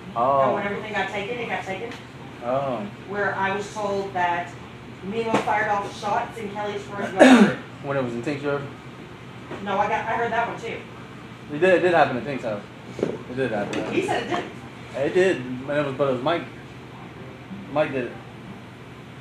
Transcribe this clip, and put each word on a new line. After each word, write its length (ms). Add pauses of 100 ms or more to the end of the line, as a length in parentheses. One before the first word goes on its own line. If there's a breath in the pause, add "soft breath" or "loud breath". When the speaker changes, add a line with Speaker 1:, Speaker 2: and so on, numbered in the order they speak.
(140)
Speaker 1:
Oh. 280
Speaker 2:
And 120
when 120
everything 260
got 180
taken, 280
it 100
got 160
taken. 260 (540)
Speaker 1:
Oh. 420 (220)
Speaker 2:
Where 260
I 220
was 180
told 400
that 360 (540)
Nemo 340
fired 300
off 320
shots 380
in 140
Kelly's 300
front 320
yard. 480
Speaker 1:
<clears throat> 60 (160)
When 120
it 60
was 120
in 80
Tink's 200
yard? 200 (1000)
Speaker 2:
No, 160
I 80
got, 200
I 100
heard 160
that 160
one 120
too. 180 (760)
Speaker 1:
It 60
did, 140
it 60
did 140
happen 220
at 80
Tink's 180
house. 200 (400)
It 340
did 160
happen. 420
Speaker 2:
He 100
said 200
it 60
didn't. 200 (460)
Speaker 1:
It 180
did, 520
but 120
it 80
was, 80
but 140
it 60
was 80
Mike. 200 (1300)
Mike 200
did 140
it. 60 (1080)